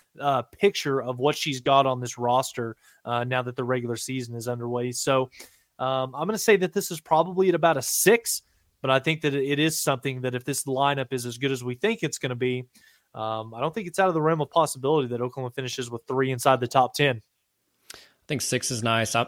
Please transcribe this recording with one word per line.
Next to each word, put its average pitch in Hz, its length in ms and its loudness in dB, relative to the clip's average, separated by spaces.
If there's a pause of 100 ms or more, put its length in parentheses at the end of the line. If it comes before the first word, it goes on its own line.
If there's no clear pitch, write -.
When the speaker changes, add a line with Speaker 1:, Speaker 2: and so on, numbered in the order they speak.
(200)
Speaker 1:
uh, 135 240 0
picture 147 580 0
of 123 160 -6
what 139 180 2
she's 135 240 -4
got 135 280 4
on 127 120 0
this 123 200 -8
roster, 120 560 0 (280)
uh, 120 200 -2
now 127 180 -2
that 123 140 -6
the 131 80 -4
regular 120 320 -2
season 120 400 -8
is 117 120 -8
underway. 120 440 -4
So, 131 400 0 (480)
um, 131 340 -2
I'm 156 140 -6
gonna 214 100 -2
say 202 200 4
that 180 160 0
this - 180 -4
is 160 100 -10
probably 180 480 2
at 170 60 6
about 165 220 4
a 127 40 -4
six, - 600 2 (400)
but 131 80 2
I 135 80 6
think 156 220 -2
that 147 120 0
it 139 240 0
is 156 220 2
something 131 420 -2
that 127 140 -2
if 123 100 -6
this 139 200 -4
lineup 135 460 0
is 123 140 -4
as 120 140 -8
good 135 120 0
as 123 120 -4
we 123 100 -4
think 214 300 -2
it's - 160 -4
gonna 127 160 -4
be, 127 300 -2 (500)
um, 110 400 -6
I 113 40 -10
don't 156 140 -2
think 202 140 -8
it's 170 100 -12
out 190 100 4
of 180 60 2
the 160 80 0
realm 156 180 2
of 143 120 -4
possibility 139 560 2
that 117 140 -4
Oklahoma 123 300 -6
finishes 123 380 -8
with 117 180 -10
three 131 220 0
inside 131 300 4
the 123 80 -4
top 127 260 2
ten. 131 300 0 (680)
Speaker 2:
I - 340 -20
think 135 160 -4
six - 280 -2
is 113 120 -6
nice. 113 320 2
I, 120 120 2